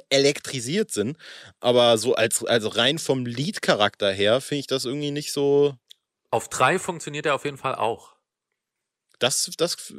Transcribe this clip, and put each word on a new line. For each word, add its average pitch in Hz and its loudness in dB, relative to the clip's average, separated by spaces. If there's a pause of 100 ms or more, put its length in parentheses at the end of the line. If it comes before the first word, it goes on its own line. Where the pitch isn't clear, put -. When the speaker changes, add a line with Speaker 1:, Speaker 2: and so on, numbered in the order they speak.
(100)
Speaker 1:
elektrisiert 139 0
sind. 107 -4 (420)
Aber 120 6
so 113 0
als, - 0
also 110 0
rein 131 0
vom 131 -2
Liedcharakter 120 0
her 104 4
finde 143 -4
ich - -10
das 131 -2
irgendwie 147 -4
nicht 143 -6
so 143 2 (580)
Speaker 2:
Auf 117 -2
drei 156 2
funktioniert 151 -8
er 143 2
auf - -10
jeden 143 -6
Fall 131 -6
auch. 107 -6 (1000)
Speaker 1:
Das, - -2
das 170 -2
f-, - -14